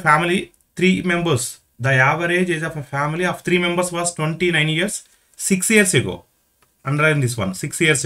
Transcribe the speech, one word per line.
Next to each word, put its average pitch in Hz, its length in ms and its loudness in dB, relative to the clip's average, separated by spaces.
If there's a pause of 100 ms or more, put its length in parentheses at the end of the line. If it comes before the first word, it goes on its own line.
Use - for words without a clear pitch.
family, 170 320 2 (400)
three 185 180 4 (140)
members. 170 340 0 (400)
The 135 80 2 (160)
average 175 460 0
age 156 140 -4
of 151 120 -8
a 135 40 -10 (100)
family 151 360 -2
of 170 60 -6 (100)
three 180 180 2
members 175 320 0
was 175 120 -2 (100)
twenty 160 380 -2
nine 156 220 0
years, 196 160 -2 (540)
six 190 260 0
years 208 260 4
ago. 95 160 -4 (720)
Underline 147 360 2
this 120 180 -2
one, 95 100 -2 (100)
six - 240 -8
years 147 200 2